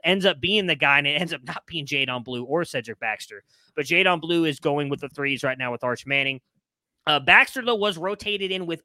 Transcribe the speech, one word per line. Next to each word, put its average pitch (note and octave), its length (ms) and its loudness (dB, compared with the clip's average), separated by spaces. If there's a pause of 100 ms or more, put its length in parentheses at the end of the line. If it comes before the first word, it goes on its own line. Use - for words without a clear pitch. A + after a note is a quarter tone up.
ends F#3 200 2
up E3+ 140 2
being F#3+ 280 0
the D#3+ 80 2
guy, C#3+ 240 6
and C#3+ 80 0
it D3 120 0
ends F3 140 -2
up C3 100 -10
not - 240 -10
being D#3+ 180 -6
Jadon B2+ 380 -2
Blue B2 220 -6
or D#3 180 0
Cedric A#2+ 380 -6
Baxter. G#2+ 420 -8 (320)
But C#3+ 120 -4
Jadon F3 340 2
Blue E3 240 2
is D3 160 -2
going C#3+ 260 0
with C#3 140 -6
the C#3 80 -10
threes C#3 340 -4
right C3 140 -2
now B2+ 160 -4
with A#2+ 100 -8
Arch B2 220 -4
Manning. C3+ 340 -2 (680)
Uh, D3 120 4
Baxter, A3+ 420 6
though, A#3 140 2
was G3+ 240 0
rotated G3 520 -4
in F#3 140 -4
with E3 200 -6